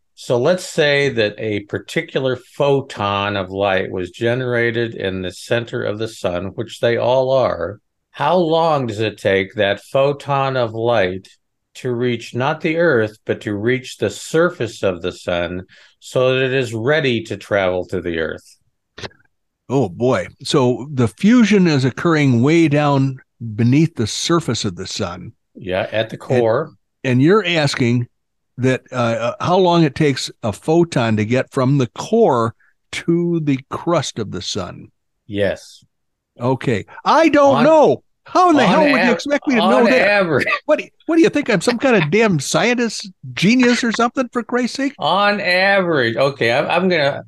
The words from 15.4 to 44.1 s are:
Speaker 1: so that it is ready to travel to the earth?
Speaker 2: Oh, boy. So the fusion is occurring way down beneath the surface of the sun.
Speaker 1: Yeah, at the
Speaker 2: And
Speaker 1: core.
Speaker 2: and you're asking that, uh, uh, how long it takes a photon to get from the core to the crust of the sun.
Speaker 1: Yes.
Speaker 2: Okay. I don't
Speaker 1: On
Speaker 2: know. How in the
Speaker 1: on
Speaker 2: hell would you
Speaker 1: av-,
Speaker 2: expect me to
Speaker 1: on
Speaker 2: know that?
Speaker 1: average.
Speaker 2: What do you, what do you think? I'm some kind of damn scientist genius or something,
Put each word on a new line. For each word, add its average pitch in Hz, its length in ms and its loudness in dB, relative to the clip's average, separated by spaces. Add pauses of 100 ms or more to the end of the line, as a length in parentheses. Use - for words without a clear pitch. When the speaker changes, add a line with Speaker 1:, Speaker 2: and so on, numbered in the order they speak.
Speaker 1:
so 131 360 0
that 131 100 0
it 127 100 -2
is 123 180 -2
ready 123 520 0
to 104 120 -8
travel 92 500 0
to 92 140 -4
the 85 200 -4
earth? 80 380 -8 (1120)
Speaker 2:
Oh, 120 200 0
boy. 117 400 -2 (140)
So 123 500 0
the 123 160 0
fusion 208 580 4
is 143 180 2
occurring 135 580 2
way 160 260 4
down 143 500 2 (380)
beneath 131 380 4
the 117 120 -2
surface - 580 -2
of 92 120 -6
the 92 100 -12
sun. 95 460 -10 (220)
Speaker 1:
Yeah, 95 360 -4
at 113 200 -4
the - 60 -12
Speaker 2:
And - 40 -18
Speaker 1:
core. 123 500 0 (320)
Speaker 2:
and 127 200 2
you're 190 240 4
asking 127 640 0 (500)
that, 127 240 0 (100)
uh, - 20 -12
uh, 117 500 -2
how 175 120 2
long 175 260 4
it 151 120 2
takes 143 360 0 (120)
a 110 100 -4
photon 151 640 0
to 107 80 0
get 120 280 -2
from 135 260 0
the 127 100 0
core 139 680 0 (380)
to 170 480 -2
the 147 180 0 (120)
crust 160 480 -4
of 104 120 -8
the 92 120 -10
sun. 87 460 -10 (380)
Speaker 1:
Yes. 101 580 -4 (540)
Speaker 2:
Okay. 120 460 -2 (200)
I 302 260 4
don't 277 260 4
Speaker 1:
On 233 80 2
Speaker 2:
know. 294 400 4 (220)
How 359 240 4
in 311 60 4
the 262 60 4
Speaker 1:
on 214 60 4
Speaker 2:
hell 277 140 4
would 294 80 4
you 269 80 2 (100)
Speaker 1:
av-, 240 60 2
Speaker 2:
expect 285 340 -4
me 269 80 2
to 220 40 2
Speaker 1:
on 214 100 4
Speaker 2:
know 247 200 4
that? 175 180 4
Speaker 1:
average. 185 380 2 (200)
Speaker 2:
What 302 120 2
do 185 60 -10
you, - 60 -20 (160)
what 330 100 0
do 330 60 6
you - 60 6
think? - 220 -2
I'm 202 100 2
some 240 180 -2
kind 254 240 2
of 147 80 -2
damn 208 280 2
scientist 214 720 -2 (220)
genius 240 520 2
or 226 80 0
something, 240 400 -2